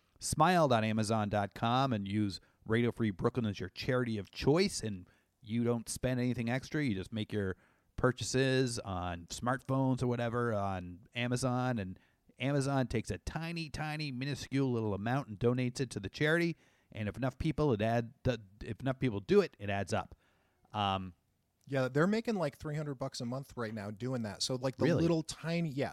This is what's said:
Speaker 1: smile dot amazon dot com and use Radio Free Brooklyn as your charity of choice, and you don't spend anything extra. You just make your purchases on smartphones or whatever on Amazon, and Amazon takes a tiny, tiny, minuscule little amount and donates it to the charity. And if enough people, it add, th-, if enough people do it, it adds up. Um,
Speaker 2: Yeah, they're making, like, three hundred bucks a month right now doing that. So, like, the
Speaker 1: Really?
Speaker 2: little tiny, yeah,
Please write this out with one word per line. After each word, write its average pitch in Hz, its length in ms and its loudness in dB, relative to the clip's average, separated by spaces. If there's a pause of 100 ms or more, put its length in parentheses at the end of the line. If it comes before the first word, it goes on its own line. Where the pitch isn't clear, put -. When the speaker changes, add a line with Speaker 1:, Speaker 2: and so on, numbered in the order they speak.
(180)
Speaker 1:
smile 165 500 4
dot 113 160 4
amazon 107 460 2
dot 101 240 0
com 127 380 2
and 101 140 -2
use 101 340 0 (260)
Radio 117 260 2
Free 113 180 0
Brooklyn 120 360 0
as 101 120 -2
your 90 120 -8
charity 123 480 -2
of 92 120 -8
choice, 175 540 2
and 98 220 -6 (360)
you 117 220 0
don't 117 240 0
spend 127 320 -2
anything 120 300 0
extra. 139 340 -2
You 120 100 2
just 92 180 -6
make 107 200 -4
your 98 240 -2 (400)
purchases 131 840 2
on 90 500 -6
smartphones 127 720 0
or 127 40 0
whatever 120 480 0
on 92 440 -4 (160)
Amazon, 123 640 0
and 92 200 -6 (400)
Amazon 135 480 2
takes 113 240 -2
a 95 80 -4
tiny, 165 500 -6
tiny, 151 440 -4
minuscule 135 600 0
little 110 220 0
amount 117 340 0
and 107 100 -8
donates 123 420 2
it 127 100 -2
to - 100 -6
the 98 80 -6
charity. 170 480 2 (360)
And 104 160 -4
if 95 80 -6
enough 127 220 -2
people, 151 340 2
it 104 100 2
add, 117 280 2 (140)
th-, 123 160 0 (240)
if - 160 -8
enough 131 180 -2
people 107 220 0
do 190 220 6
it, 160 160 -2
it 101 120 -8
adds 98 220 -2
up. 101 220 -2 (580)
Um, 95 400 0 (560)
Speaker 2:
Yeah, 131 200 0
they're 143 180 2
making, 220 300 0
like, 156 220 -2
three 151 180 -8
hundred 147 220 -4
bucks 135 220 -8
a 131 60 -6
month 131 300 -6
right 113 180 -4
now 104 160 -6
doing 120 320 -4
that. 98 200 -4
So, 131 180 -2
like, 131 160 -2
the - 100 0
Speaker 1:
Really? 156 160 4
Speaker 2:
little 165 200 2
tiny, 165 460 -4
yeah, 127 240 -2